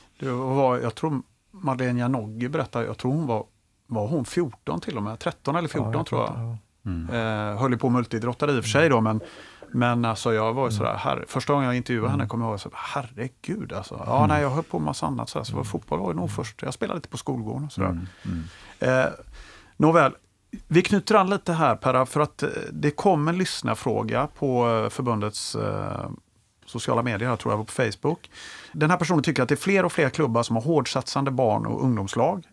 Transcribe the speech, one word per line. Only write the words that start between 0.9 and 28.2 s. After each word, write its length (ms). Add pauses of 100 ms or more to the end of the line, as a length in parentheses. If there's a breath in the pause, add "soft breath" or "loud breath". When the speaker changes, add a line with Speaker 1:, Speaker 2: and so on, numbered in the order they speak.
Speaker 1:
tror 280 (280)
Madeleine 500
Janogy 480
berättade, 380
jag 120
tror 140
hon 140
var, 180 (420)
var 200
hon 180
fjorton 560
till 160
och 60
med? 160
Tretton 380
eller 120
fjorton 240
Speaker 2:
Ja, 60
jag 80
Speaker 1:
tror 140
jag. 140
Speaker 2:
tror 160
inte, 640
ja. 60
Speaker 3:
Mm. 340
Speaker 1:
Eh, 60
höll 120
ju 60
på 80
att 60
multidrotta 600
i 80
och 40
för 60
sig 180
då, 120
men, 200 (520 loud breath)
men 320
alltså 300
jag 200
var 80
ju 40
Speaker 2:
Mm. 120
Speaker 1:
sådär, 180
herre-, 320
första 240
gången 140
jag 100
intervjuade 340
henne 120
Speaker 2:
Mm. 60
Speaker 1:
kom 120
jag 100
ihåg 100
så, 140
herregud 960
alltså. 340
Ja, 100
Speaker 2:
Mm. 120
Speaker 1:
nej, 140
jag 80
höll 140
på 140
med 80
massa 200
annat 220
sådär, 160
så 80
var 80
Speaker 2:
Mm. 100
Speaker 1:
fotboll 300
var 100
ju 60
nog 140
först. 320
Jag 120
spelade 240
lite 100
på 80
skolgården 480
och 80
sådär. 160
Speaker 3:
Mm, 180 (180)
mm. 200 (640 loud breath)
Speaker 1:
Eh, 60 (640 loud breath)
nåväl, 360 (560)
vi 140
knyter 320
an 160
lite 220
här, 240
Perra, 300
för 140
att, 220
eh, 60 (240)
det 180
kom 380
en 100
lyssnarfråga 920 (100)
på, 300
eh, 220
förbundets, 640
eh, 560 (560)
sociala 360
medier, 260
jag 100
tror 140
jag 60
var 60
på 80
Facebook. 580 (420 loud breath)